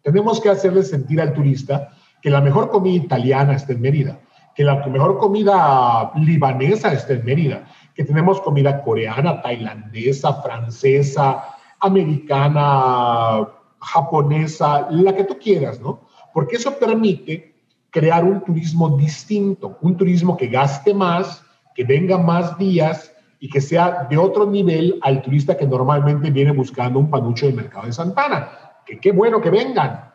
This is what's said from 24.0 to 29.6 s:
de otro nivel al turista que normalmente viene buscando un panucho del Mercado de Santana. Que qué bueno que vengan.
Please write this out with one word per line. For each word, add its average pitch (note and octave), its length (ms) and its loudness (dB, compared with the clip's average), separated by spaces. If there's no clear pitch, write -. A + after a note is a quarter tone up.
de D3 80 0
otro F#3+ 300 2
nivel F3+ 560 0
al C#3 180 0
turista D3 360 0
que D3 100 -2
normalmente C#3+ 640 0
viene C#3 220 2
buscando B2+ 460 -2
un D3+ 120 2
panucho A#2+ 340 -2
del C3+ 100 2
Mercado A2 320 -10
de A#2+ 60 -8
Santana. F#3+ 560 -4
Que - 120 -18
qué F#3+ 140 2
bueno G#3+ 300 2
que E3+ 80 0
vengan. G#3 640 -2